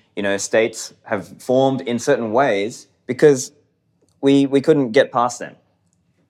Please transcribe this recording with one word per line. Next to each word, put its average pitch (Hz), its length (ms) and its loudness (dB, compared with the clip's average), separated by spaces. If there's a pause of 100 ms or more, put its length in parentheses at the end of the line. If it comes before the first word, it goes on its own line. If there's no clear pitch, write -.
(160)
you 104 60 -6
know, 101 160 -2
states - 560 -2 (100)
have 98 380 -10
formed 131 400 0
in 120 160 -4
certain 117 340 -2
ways 113 540 -2 (200)
because 131 460 2 (680)
we, 139 260 2
we 135 140 0
couldn't 139 320 2
get 120 200 4
past 120 280 -2
them. 76 160 -14 (720)